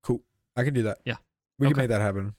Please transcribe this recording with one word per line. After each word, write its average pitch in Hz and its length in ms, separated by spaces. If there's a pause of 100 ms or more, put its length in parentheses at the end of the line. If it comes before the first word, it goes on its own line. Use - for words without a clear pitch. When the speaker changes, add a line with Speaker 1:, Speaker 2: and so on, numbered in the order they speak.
Speaker 1:
Cool. 120 200 (340)
I 123 80
can 143 80
do 120 120
that. 107 200
Speaker 2:
Yeah. 117 120 (420)
Speaker 1:
We 135 80
can 131 80
Speaker 2:
Okay. 135 80
Speaker 1:
make 120 80
that 107 100
happen. 98 380